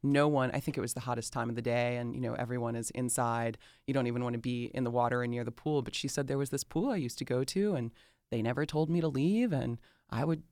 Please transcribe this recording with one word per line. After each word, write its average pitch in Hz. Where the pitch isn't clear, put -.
no 143
one, 135
I 139
think 139
it -
was 117
the 127
hottest 117
time 117
of 117
the 120
day, 120
and, 120
you 127
know, 120
everyone 117
is 117
inside. 117
You 135
don't 131
even 120
want 123
to 117
be 120
in 127
the 117
water 120
or 123
near 120
the 113
pool. 151
But 117
she -
said, 139
"There 135
was 139
this 139
pool 214
I 226
used 127
to 135
go 127
to, 196
and 117
they 117
never 123
told 151
me 170
to 160
leave, 180
and 123
I 117
would 160